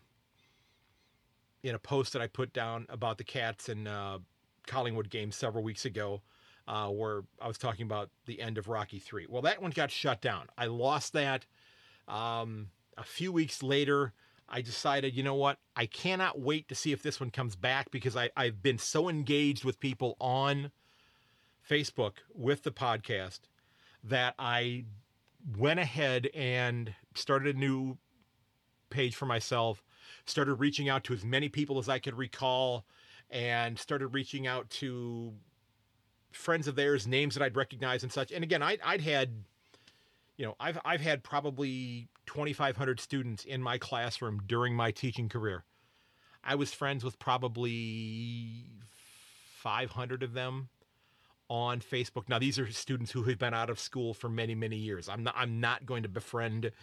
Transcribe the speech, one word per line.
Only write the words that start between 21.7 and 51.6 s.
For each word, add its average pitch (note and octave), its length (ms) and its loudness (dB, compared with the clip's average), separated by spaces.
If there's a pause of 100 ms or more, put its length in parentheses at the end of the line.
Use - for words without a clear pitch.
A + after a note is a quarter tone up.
with C#3 300 2
the D3 80 0
podcast A2 720 0 (600)
that B2 360 2
I A#2+ 460 0 (680)
went D3 240 4
ahead C3 540 2
and B2 640 0 (180)
started C#3 420 2
a C3 40 -2
new C3 400 2 (880)
page B2+ 260 0
for C#3 120 -2
myself, A#2 560 2 (420)
started C#3+ 300 2
reaching C#3+ 340 2
out C3+ 160 2
to B2 80 -2
as G2 100 -2
many C3+ 240 2
people C#3+ 300 0
as A#2 100 0
I C3 120 2
could B2 180 -6
recall, B2+ 680 0 (440)
and A#2 480 0
started C#3 300 -4
reaching C3 400 -4
out B2+ 240 -2
to A#2+ 600 -6 (1000)
friends E3 360 0
of C#3 80 -2
theirs, C#3+ 300 4
names C3+ 300 4
that C#3 80 2
I'd B2+ 120 2
recognize B2+ 460 0
and B2+ 100 -6
such. C3+ 200 -2
And E3+ 120 -2
again, D#3+ 200 2
I, F#3 200 2
I'd D#3+ 180 2
had, C3 420 2 (920)
you C3 100 -4
know, G#2+ 120 -6
I've, D#3+ 240 -2
I've D#3+ 180 0
had D3 220 2
probably C3 840 -2 (220)
twenty-five D3 480 0
hundred C3 220 2
students A#2+ 440 -2
in C3 160 -4
my B2 200 0
classroom A#2 640 -2
during A#2+ 300 4
my A#2 160 4
teaching A#2+ 380 -2
career. G2+ 340 -2 (800)
I C3 100 0
was C#3+ 180 0
friends C#3 320 -2
with B2 140 -4
probably A#2 1500 -2 (920)
five A#2 320 0
hundred B2 320 -4
of B2 120 -4
them B2+ 360 -4 (800)
on A#2+ 300 0